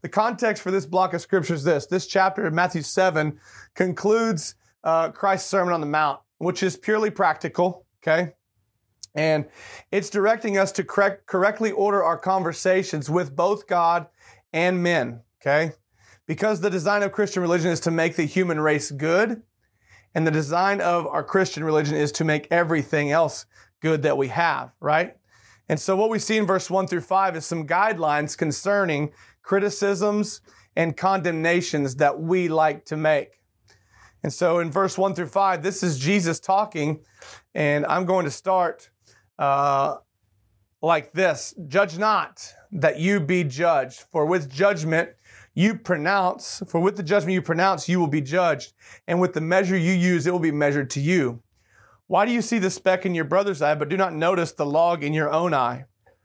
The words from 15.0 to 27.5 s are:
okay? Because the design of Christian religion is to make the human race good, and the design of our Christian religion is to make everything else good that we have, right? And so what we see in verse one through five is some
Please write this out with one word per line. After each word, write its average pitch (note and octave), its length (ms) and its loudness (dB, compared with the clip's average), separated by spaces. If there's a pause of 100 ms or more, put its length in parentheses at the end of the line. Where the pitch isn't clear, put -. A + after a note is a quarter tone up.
okay? D3+ 320 2 (540)
Because G3+ 340 -2
the G3 100 0
design F#3+ 320 0
of G3 100 -2
Christian G3 300 -2
religion F3 280 2
is D#3+ 100 -2
to E3+ 100 -2
make E3 260 0
the E3 80 0
human F3 340 0
race D3+ 320 0
good, F3 520 0 (720)
and D#3+ 120 0
the D#3+ 40 2
design E3+ 500 0
of F3 260 0
our D3+ 180 -4
Christian F#3 400 0
religion D#3 320 0
is D3 160 0
to E3 120 -4
make D3+ 260 0
everything D#3 600 0
else D#3 360 0 (340)
good D#3 220 0
that C#3+ 140 2
we C3+ 120 0
have, C3+ 520 -2
right? D#3 360 0 (520)
And D#3 100 0
so F#3+ 180 0
what G#3+ 120 2
we A3 100 0
see G#3+ 180 -2
in G#3+ 100 2
verse F#3 240 -2
one F#3+ 160 0
through F3 160 -4
five F#3+ 340 0
is D#3 80 -8
some E3 220 -6